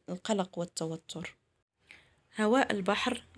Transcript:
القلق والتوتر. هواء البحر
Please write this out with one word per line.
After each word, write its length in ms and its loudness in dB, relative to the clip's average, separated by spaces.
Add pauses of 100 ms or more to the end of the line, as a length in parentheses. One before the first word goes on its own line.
القلق 500 -2
والتوتر. 800 -8 (1040)
هواء 320 4
البحر 500 0 (160)